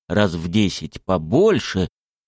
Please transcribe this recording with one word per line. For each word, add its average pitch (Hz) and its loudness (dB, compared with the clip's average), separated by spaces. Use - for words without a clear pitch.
раз 90 0
в 85 -6
десять 87 -2
побольше, 95 0